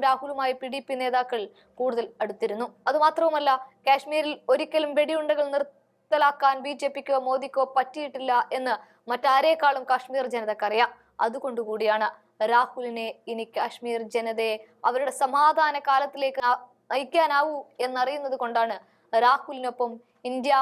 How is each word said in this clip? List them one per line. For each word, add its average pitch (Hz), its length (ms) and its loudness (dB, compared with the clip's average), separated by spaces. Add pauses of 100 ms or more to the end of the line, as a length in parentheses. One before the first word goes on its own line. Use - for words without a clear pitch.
രാഹുലുമായി 262 560 0
പി 262 120 -8
ഡി - 140 -6
പി 269 140 -6
നേതാക്കൾ 247 400 -2 (380)
കൂടുതൽ 240 260 -2 (180)
അടുത്തിരുന്നു. 214 440 -4 (220)
അതുമാത്രവുമല്ല, 302 600 2 (380)
കാശ്മീരിൽ 294 460 2 (200)
ഒരിക്കലും 302 440 0
വെടിയുണ്ടകൾ 302 560 2
നിർത്തലാക്കാൻ 285 1000 0 (100)
ബി 285 160 -4
ജെ 285 140 0
പിക്കോ 269 320 0
മോദിക്കോ 269 380 0 (100)
പറ്റിയിട്ടില്ല 262 560 -2 (260)
എന്ന് 254 180 -2 (360)
മറ്റാരേക്കാളും 277 800 2
കാശ്മീർ 254 440 -2
ജനതക്കറിയാം. 214 540 0 (360)
അതുകൊണ്ടുകൂടിയാണ് 220 840 -2 (420)
രാഹുലിനെ 240 560 0 (240)
ഇനി 226 140 -6 (100)
കാശ്മീർ 233 460 -4 (140)
ജനതയെ 226 400 -2 (340)
അവരുടെ 262 320 -2
സമാധാന 294 540 4 (120)
കാലത്തിലേക്ക് 269 640 0
ആ-, 247 100 2 (320)
നയിക്കാനാവൂ 294 640 2 (300)
എന്നറിയുന്നത് 262 560 -2
കൊണ്ടാണ് 233 340 0 (480)
രാഹുലിനൊപ്പം 254 680 0 (380)
ഇന്ത്യ 262 320 0